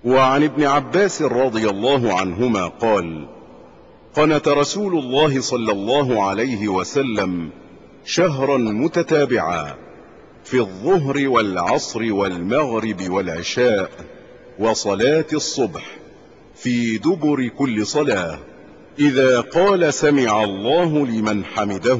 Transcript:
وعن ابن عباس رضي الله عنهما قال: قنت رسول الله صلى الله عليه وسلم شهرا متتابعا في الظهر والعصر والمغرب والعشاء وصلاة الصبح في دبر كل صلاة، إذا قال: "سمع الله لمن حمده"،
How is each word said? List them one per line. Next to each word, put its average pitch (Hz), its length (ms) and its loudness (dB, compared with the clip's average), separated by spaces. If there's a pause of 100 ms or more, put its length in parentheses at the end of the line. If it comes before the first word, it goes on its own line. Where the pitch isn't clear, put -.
وعن 131 380 4
ابن 147 200 0
عباس 147 580 0
رضي 120 480 0
الله 110 500 0
عنهما 95 480 -2
قال: 82 600 -2 (880)
قنت 151 320 2
رسول 165 500 0
الله 135 440 2
صلى 117 300 -2
الله 117 520 0
عليه 104 440 -2
وسلم 92 840 -2 (560)
شهرا 139 520 0
متتابعا 110 1160 0 (680)
في 127 160 0
الظهر 139 680 0
والعصر 110 840 0
والمغرب 101 960 -2
والعشاء 95 800 0 (680)
وصلاة 113 760 2
الصبح 127 640 -4 (580)
في 120 420 -2
دبر 147 500 0
كل 113 380 -2
صلاة، 98 540 -2 (600)
إذا 131 420 4
قال: 175 520 2
"سمع 123 500 2
الله 139 640 0
لمن 107 380 -2
حمده"، 104 540 0